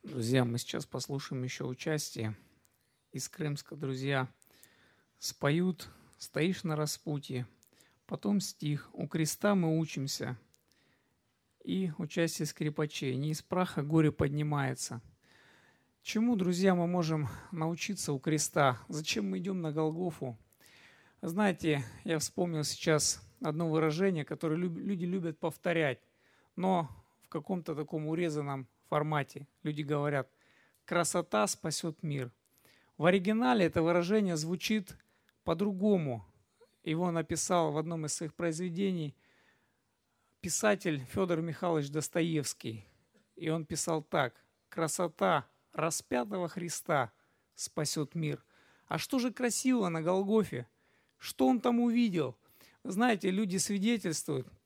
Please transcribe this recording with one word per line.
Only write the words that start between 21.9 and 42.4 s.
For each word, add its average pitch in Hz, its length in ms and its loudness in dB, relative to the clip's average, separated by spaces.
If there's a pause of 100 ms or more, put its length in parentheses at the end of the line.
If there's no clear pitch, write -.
я 160 140 0
вспомнил 160 460 -2
сейчас - 580 2 (200)
одно 160 280 0
выражение, 160 540 2
которое 156 320 -2
люб-, 175 220 -2
люди 190 260 -4
любят 175 340 -2
повторять, 165 640 0 (560)
но 175 320 2 (360)
в - 40 -20
каком-то 165 460 -6
таком 151 320 -4
урезанном 147 640 -2 (200)
формате. 147 580 0 (180)
Люди 151 180 -4
говорят: 143 480 0 (560)
«Красота 175 600 2
спасет - 560 -4
мир». 139 300 -4 (640)
В 147 80 -2
оригинале 202 600 4
это 160 160 2
выражение 175 520 4
звучит 180 600 -2 (480)
по-другому. 180 800 2 (600)
Его 170 260 0
написал 165 600 2
в 143 60 -2
одном 160 300 -4
из - 80 -4
своих 156 180 -6
произведений 170 840 -2 (1300)
писатель 180 600 0 (100)
Федор 175 320 0
Михайлович 160 480 -2
Достоевский. 147 960 -2 (500)